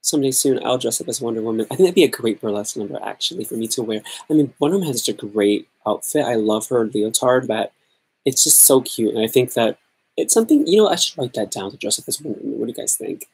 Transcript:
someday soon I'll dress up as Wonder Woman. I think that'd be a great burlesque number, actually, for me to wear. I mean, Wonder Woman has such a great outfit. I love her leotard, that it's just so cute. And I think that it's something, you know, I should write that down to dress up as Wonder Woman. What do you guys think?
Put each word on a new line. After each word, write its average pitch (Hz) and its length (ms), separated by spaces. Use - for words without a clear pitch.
someday 139 300
soon 131 340
I'll 127 140
dress 113 220
up - 80
as 117 120
Wonder 113 220
Woman. 113 280
I - 40
think - 60
that'd 180 140
be 175 100
a 131 40
great - 320
burlesque 104 360
number, 104 260
actually, - 420
for - 100
me 113 140
to - 140
wear. 107 200
I - 20
mean, 151 280
Wonder 151 160
Woman 170 160
has 120 120
such 104 100
a - 120
great 104 420
outfit. 131 380
I 120 100
love 107 340
her 117 180
leotard, 113 640
that 110 240
it's 135 200
just - 160
so 131 200
cute. 113 340
And 110 100
I - 20
think 127 280
that 110 240
it's - 180
something, 226 320
you 180 100
know, 214 120
I 170 80
should - 220
write 127 140
that 104 180
down 98 200
to 123 80
dress - 200
up - 80
as 139 140
Wonder 143 200
Woman. - 200
What 113 60
do 120 60
you - 40
guys - 180
think? - 400